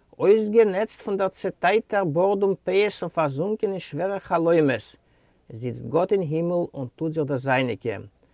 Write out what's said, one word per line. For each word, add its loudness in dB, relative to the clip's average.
אויסגענעצט 2
פון -4
דער 0
צעטייטער 0
בארד 2
און 2
פעות 0
און -6
פארזונקען -2
אין -4
שווערע -4
חלומות, 2
זיצט -8
גאט 0
אין 0
הימל -2
און -8
טוט -4
זיך -2
דאס -4
זייניקע. -2